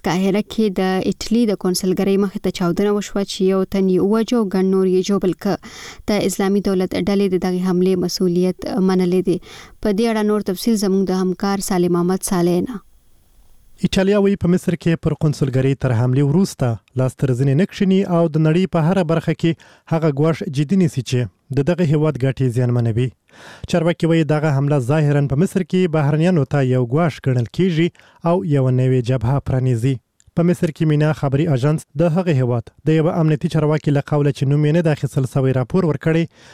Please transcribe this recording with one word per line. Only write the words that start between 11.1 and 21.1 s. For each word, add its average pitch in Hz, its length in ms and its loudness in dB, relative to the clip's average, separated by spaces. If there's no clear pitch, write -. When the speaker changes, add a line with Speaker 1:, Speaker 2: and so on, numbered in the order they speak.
Speaker 1:
د 185 100 -2
همکار 196 480 -2
سالم 175 320 2
احمد 185 300 -2
صالح 175 280 2
نه. 214 120 -10
Speaker 2:
ایټالیا 196 400 0
وایي 196 180 2
په 175 100 0
مصر 175 300 0
کې 165 220 -2
پر 156 180 -2
قونسلګرۍ 135 640 0
تر 127 160 0
حملې 127 280 2
وروسته 139 720 -2
لاس 131 220 -2
تر 131 180 0
زنې 139 220 2
نه 202 100 2
کښیني 190 260 2
او 170 40 4
د 156 100 2
نړۍ 170 200 2
په 170 120 2
هره 190 240 2
برخه 165 300 0
کې 170 100 2
هغه 160 260 2
ګواښ 156 400 -2
جدي 151 240 0
نیسي 139 260 -2
چې 123 480 -4